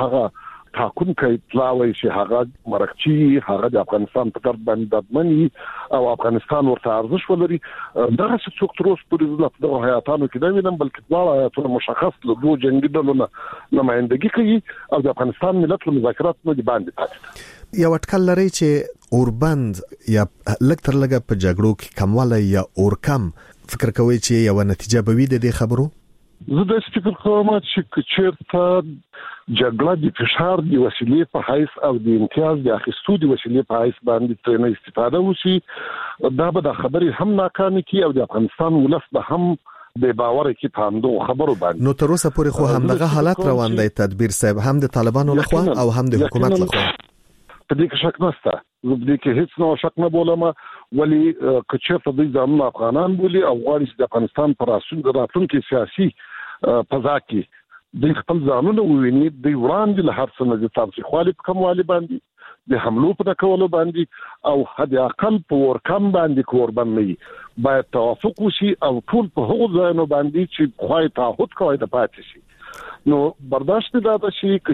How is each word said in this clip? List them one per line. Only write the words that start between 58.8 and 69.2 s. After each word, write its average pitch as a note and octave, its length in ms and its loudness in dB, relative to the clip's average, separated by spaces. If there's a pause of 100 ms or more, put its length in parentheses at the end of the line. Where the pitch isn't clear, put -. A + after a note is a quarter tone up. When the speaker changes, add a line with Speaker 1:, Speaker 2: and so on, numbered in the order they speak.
Speaker 1:
وویني، C#3 440 4 (160)
دوی D3 120 0
وړاندې F#3+ 540 0
له B2 120 0
هر C3 160 -2
څه - 60 -6 (100)
نه A2+ 100 2
د A2+ 160 -2
تاوتریخوالي D3+ 540 -2
په - 180 -10
کموالي F3+ 400 0
باندې، E3+ 260 -2 (540)
د A#2+ 160 0
حملو B2 320 2
په F3 100 -2
نه F#3+ 140 0
کولو F#3+ 240 2 (100)
باندې E3+ 260 0 (500)
او C#3 40 2 (160)
حد C3+ 240 -2 (140)
اقل G#3+ 400 0
په D#3 40 0 (120)
اور B2 120 0 (120)
کم G3+ 260 0
باندې D3+ 340 2
که B2 120 2
اور A2+ 160 0
بند A2+ 200 0
نه G#2+ 80 2
وي، F2+ 100 -4 (500)
باید C3+ 300 -2
توافق A#2+ 460 -2
وشي G3+ 320 -2 (140)
او C3 100 -2
ټول G#3 380 -2